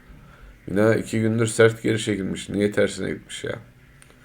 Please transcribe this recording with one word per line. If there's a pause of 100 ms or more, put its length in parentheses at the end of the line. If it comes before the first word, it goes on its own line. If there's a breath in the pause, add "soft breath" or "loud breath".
(680 soft breath)
Mina
iki
gündür
sert
geri
çekilmiş.
Niye
tersine
gitmiş
ya? (640 soft breath)